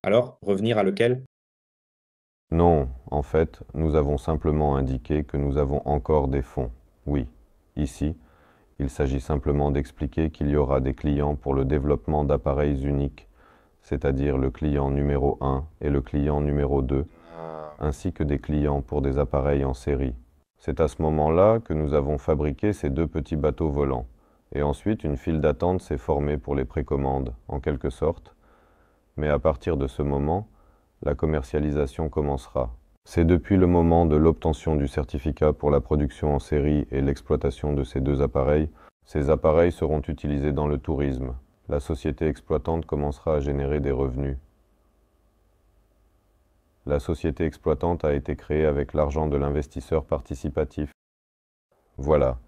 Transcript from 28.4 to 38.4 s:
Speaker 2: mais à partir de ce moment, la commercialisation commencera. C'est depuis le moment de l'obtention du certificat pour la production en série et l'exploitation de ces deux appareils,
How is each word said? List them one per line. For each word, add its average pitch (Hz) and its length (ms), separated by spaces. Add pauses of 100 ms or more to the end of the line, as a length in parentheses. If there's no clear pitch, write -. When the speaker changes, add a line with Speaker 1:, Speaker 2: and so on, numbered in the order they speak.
Speaker 2:
mais 76 120
à 73 100
partir 78 380
de 69 100
ce - 140
moment, 73 480 (520)
la 73 140
commercialisation 76 960
commencera. 69 640 (300)
C'est 85 200
depuis 90 320
le 90 100
moment 85 380
de 76 100
l'obtention 78 600
du 71 120
certificat 73 640
pour 73 160
la 71 100
production 73 540
en 69 60
série 73 520
et 69 100
l'exploitation 73 720
de 69 100
ces 67 180
deux 67 200
appareils, 71 480 (360)